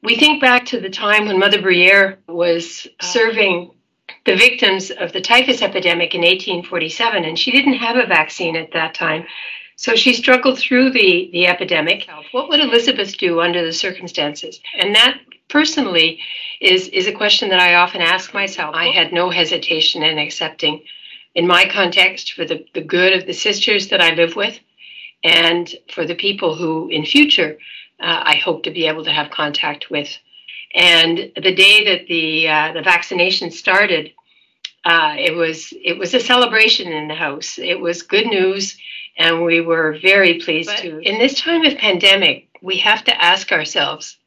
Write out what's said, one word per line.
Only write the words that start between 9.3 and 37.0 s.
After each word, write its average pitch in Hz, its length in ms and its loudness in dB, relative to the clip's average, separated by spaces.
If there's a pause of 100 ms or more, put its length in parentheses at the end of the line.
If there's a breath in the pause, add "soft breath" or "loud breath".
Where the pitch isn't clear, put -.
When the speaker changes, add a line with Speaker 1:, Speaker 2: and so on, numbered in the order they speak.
Speaker 1:
So 233 200 -2
she 247 180 4
struggled 254 440 2
through 254 340 2
the, 185 400 2
the 175 160 0
epidemic. 175 600 -2 (240)
What 277 180 -4
would 294 100 2
Elizabeth 233 580 0
do 170 240 0
under 175 220 0
the 165 80 -4
circumstances? 165 880 -8 (200 loud breath)
And 202 160 2
that 247 240 4 (300)
personally 190 720 2 (400 loud breath)
is, 185 280 4
is 185 180 -2
a 208 60 -2
question 202 380 0
that 185 100 4
I 175 160 6
often 180 260 2
ask 180 320 0
myself. 190 400 -6
I 165 140 0
had 165 260 0
no 175 160 2
hesitation 165 720 -2
in 156 160 0
accepting, 156 680 -4 (520 loud breath)
in 170 100 0
my 180 200 4
context, 185 680 -2
for 175 100 -8
the, 156 300 -6
the 160 80 -4
good 180 320 2
of 185 140 -2
the - 60 -6
sisters 202 560 -2
that 190 120 2
I 165 140 4
live 165 200 2
with 208 240 -6 (640 loud breath)
and 170 480 2 (220)
for 170 140 -4
the 170 80 -6
people 196 400 -2
who 160 340 -4
in 160 160 -4
future, 277 540 2 (400 loud breath)
uh, 165 260 -4
I 151 100 2
hope 165 280 -4
to 165 80 -8
be 160 160 -2
able 156 160 -4
to 160 100 -4
have 147 160 -2
contact 147 600 -6
with. 147 180 -6 (640 loud breath)
And 170 640 2
the 185 180 0
day 202 320 6
that 185 220 0
the, 160 400 -2
uh, 156 260 0
the 160 80 -8
vaccination 180 720 0
started, 185 600 0 (720)
uh, 165 360 2
it 160 160 -2
was, 165 360 -4 (120)
it 175 160 -4
was 185 160 -4
a 247 40 4
celebration 220 720 2
in 151 160 -6